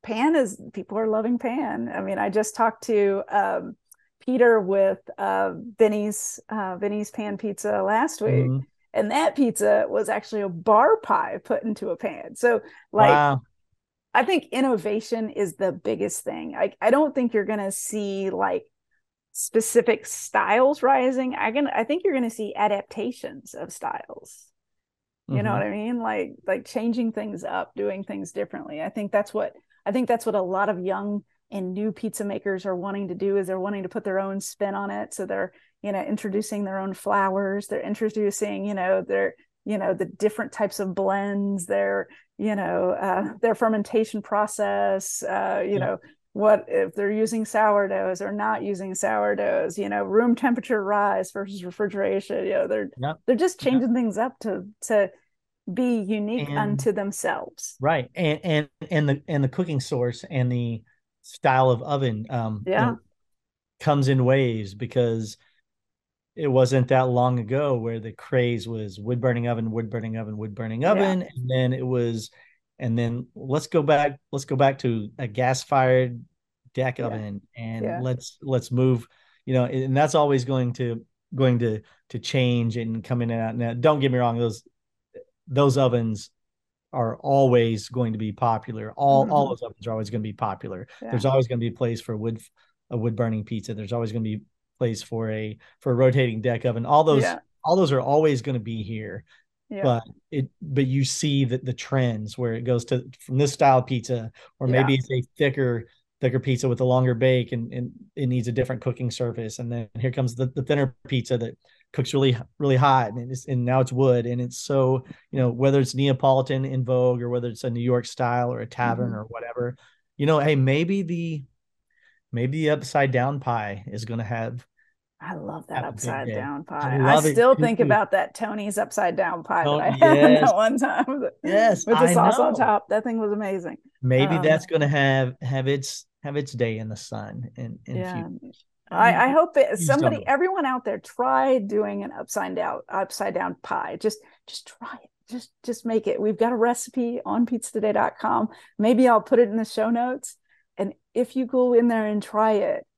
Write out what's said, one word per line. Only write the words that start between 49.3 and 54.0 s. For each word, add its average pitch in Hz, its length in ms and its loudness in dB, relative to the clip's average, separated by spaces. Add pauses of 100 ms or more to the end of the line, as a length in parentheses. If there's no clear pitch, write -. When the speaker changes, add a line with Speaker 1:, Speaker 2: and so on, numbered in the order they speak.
Speaker 1:
you 196 100 -4
know, 208 140 -2
room 226 320 2
temperature 240 480 -2
rise 196 480 -2
versus 196 320 -10
refrigeration. 196 840 -4
You 185 60 -2
know, 190 160 0
they're, 107 300 -4
Speaker 2:
Yeah. 143 160 -4 (120)
Speaker 1:
they're 247 100 2
just 359 280 -2
Speaker 2:
Yeah. 247 80 2
Speaker 1:
changing 247 220 2
things 226 240 0